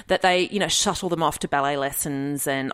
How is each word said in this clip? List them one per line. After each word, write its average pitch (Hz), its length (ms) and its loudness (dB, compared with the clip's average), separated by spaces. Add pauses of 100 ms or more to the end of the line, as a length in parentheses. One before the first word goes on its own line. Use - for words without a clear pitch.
that - 160 0
they, 180 260 4
you 202 100 -2
know, 175 80 2
shuttle 175 440 0
them 165 120 0
off 151 180 2
to 180 60 -2
ballet 143 300 0
lessons 139 680 -4
and, 135 280 -2